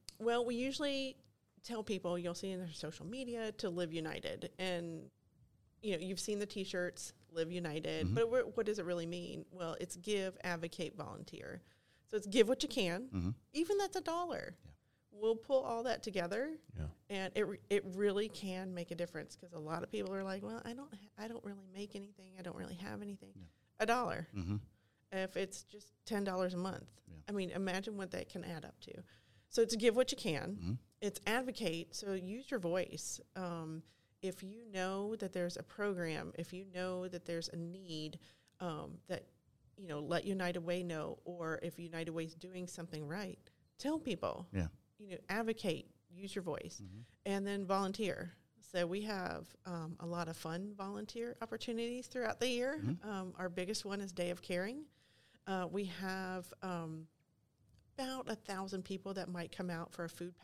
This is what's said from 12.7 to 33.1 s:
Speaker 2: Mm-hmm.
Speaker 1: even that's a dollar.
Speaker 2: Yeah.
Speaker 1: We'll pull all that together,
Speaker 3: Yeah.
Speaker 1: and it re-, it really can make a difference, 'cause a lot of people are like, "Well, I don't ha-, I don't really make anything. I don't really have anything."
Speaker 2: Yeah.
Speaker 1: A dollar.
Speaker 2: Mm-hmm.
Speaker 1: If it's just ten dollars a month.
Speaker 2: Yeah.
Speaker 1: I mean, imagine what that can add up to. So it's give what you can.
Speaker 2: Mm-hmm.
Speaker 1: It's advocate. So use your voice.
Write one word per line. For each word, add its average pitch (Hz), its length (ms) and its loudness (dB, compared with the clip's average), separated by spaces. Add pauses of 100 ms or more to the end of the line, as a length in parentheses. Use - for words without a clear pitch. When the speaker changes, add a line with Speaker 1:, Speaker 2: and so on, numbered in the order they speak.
Speaker 2:
Mm-hmm. 92 160 2 (240)
Speaker 1:
even 330 240 4
that's 392 180 2
a 370 60 0
dollar. 339 640 -2
Speaker 2:
Yeah. - 80 -16 (420)
Speaker 1:
We'll 214 220 6
pull 262 280 6
all 233 200 0
that 226 200 2
together, 202 480 2 (260)
Speaker 3:
Yeah. 80 80 0 (240)
Speaker 1:
and 190 260 0
it - 120 6
re-, 98 120 -4 (100)
it 202 140 6 (120)
really 208 340 6
can 185 440 -2
make 175 180 -2
a 170 40 0
difference, 165 400 -4
'cause 175 180 -16
a 160 60 -6
lot 156 240 -2
of - 80 -6
people 202 220 0
are 196 100 0
like, 190 200 -2
"Well, 220 220 -4
I 233 80 -4
don't 269 200 -10
ha-, 208 300 -12
I 220 40 -4
don't 233 160 -8
really 196 300 -8
make 202 220 -6
anything. 196 420 -12
I 185 40 -10
don't 180 140 -4
really 185 200 -6
have 202 260 -6
anything." 196 340 -8
Speaker 2:
Yeah. 95 80 -12 (360)
Speaker 1:
A 214 60 8
dollar. 226 500 4
Speaker 2:
Mm-hmm. 95 220 2 (540)
Speaker 1:
If 190 260 0
it's 190 260 -2
just - 300 -18 (120)
ten 202 180 2
dollars 185 300 2
a 180 40 0
month. 180 320 -2 (180)
Speaker 2:
Yeah. - 80 -14 (120)
Speaker 1:
I - 40 -6
mean, 190 200 2
imagine 190 460 0
what 185 140 -4
that - 180 -4
can 175 140 -6
add 165 220 -6
up - 160 -16
to. - 120 -12 (560)
So - 120 6
it's 226 140 8
give 220 200 8
what 254 160 8
you 269 60 0
can. 180 380 2
Speaker 2:
Mm-hmm. 95 180 2 (280)
Speaker 1:
It's 202 260 0
advocate. 208 680 2
So 196 180 0
use 190 360 -4
your 262 100 2
voice. 175 600 0 (160)